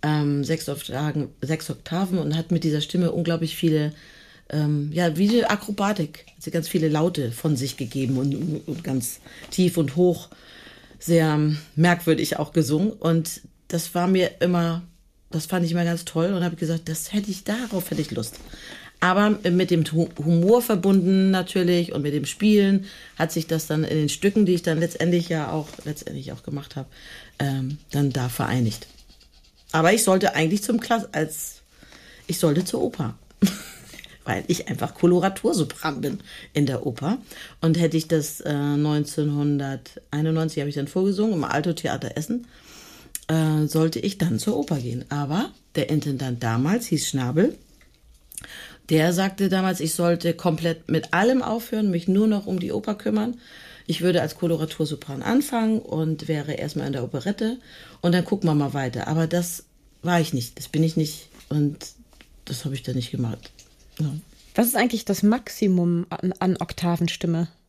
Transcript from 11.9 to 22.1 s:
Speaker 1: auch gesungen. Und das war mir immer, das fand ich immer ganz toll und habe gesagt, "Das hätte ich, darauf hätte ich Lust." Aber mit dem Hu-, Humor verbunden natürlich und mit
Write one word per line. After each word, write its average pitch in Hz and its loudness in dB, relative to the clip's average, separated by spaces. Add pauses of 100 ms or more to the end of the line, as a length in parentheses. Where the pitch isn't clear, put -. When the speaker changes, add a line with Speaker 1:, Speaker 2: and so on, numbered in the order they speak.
Speaker 1:
auch 151 -4
gesungen. 156 2
Und 165 0 (280)
das - -4
war 175 2
mir 185 4
immer, 170 0 (480)
das 156 -4
fand 180 0
ich 165 -2
immer 170 2
ganz 170 -2
toll 170 0
und 175 0
habe 170 -2
gesagt, 165 -2
"Das - -8
hätte 202 -2
ich, 185 -8
darauf 214 -4
hätte - -2
ich - -4
Lust." - -6 (680)
Aber 190 4 (200)
mit 180 4
dem 165 4
Hu-, 160 0 (160)
Humor 175 6
verbunden 190 4
natürlich 180 2
und - -2
mit 143 0